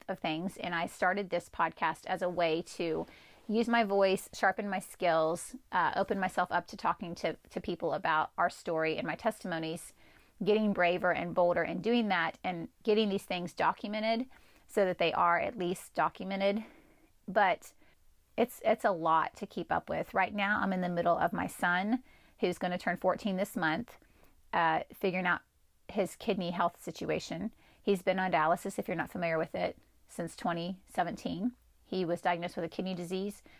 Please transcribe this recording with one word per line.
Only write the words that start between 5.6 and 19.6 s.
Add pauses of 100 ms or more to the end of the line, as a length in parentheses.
uh,
open
myself
up
to
talking
to, (140)
to
people
about
our
story
and
my
testimonies, (520)
getting
braver
and
bolder
and
doing
that
and (160)
getting
these
things
documented (420)
so
that
they
are
at
least
documented. (640)
But (640)
it's,
it's
a
lot
to
keep